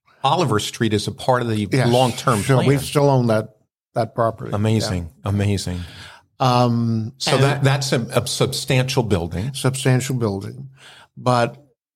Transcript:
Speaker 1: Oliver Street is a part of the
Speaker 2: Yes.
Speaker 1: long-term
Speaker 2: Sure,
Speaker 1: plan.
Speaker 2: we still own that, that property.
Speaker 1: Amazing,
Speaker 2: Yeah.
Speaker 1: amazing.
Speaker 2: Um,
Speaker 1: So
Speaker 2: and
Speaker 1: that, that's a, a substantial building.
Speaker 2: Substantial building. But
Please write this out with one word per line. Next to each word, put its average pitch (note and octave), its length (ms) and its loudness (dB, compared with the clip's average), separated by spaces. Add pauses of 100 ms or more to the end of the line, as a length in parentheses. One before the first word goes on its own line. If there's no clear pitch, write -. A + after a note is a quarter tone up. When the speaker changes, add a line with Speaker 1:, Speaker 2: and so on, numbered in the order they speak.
(260)
Speaker 1:
Oliver C#3 340 2
Street - 340 -2
is G#2 140 0
a G2+ 60 -6
part B2 280 0
of A#2+ 60 -4
the G#2+ 240 -2
Speaker 2:
Yes. C3 180 2
Speaker 1:
long-term A#2+ 520 2
Speaker 2:
Sure, C3 160 4
Speaker 1:
plan. A#2 100 2
Speaker 2:
we C#3+ 120 4
still C#3+ 300 2
own B2+ 180 4
that, A2 280 0 (380)
that A2 200 -2
property. A2 380 -2
Speaker 1:
Amazing, G2+ 580 0 (140)
Speaker 2:
Yeah. G2+ 60 -4
Speaker 1:
amazing. G2+ 500 -2 (600)
Speaker 2:
Um, A#2 760 0
Speaker 1:
So D3 180 -2
Speaker 2:
and C3 80 4
Speaker 1:
that, C#3 200 2
that's C3+ 300 0
a, B2+ 80 0 (120)
a A#2+ 140 -2
substantial B2+ 760 -2
building. F#2+ 500 -2
Speaker 2:
Substantial C3 640 0
building. A2+ 500 -6 (480)
But A#2+ 480 0 (320)